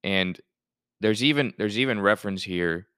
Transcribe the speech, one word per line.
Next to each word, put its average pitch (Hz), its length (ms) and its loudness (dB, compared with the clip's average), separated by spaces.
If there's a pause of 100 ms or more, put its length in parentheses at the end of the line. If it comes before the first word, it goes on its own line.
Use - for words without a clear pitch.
and 95 380 -2 (580)
there's 107 240 0
even, 143 360 2
there's 104 180 -2
even 123 240 0
reference 101 420 0
here 87 440 -2 (100)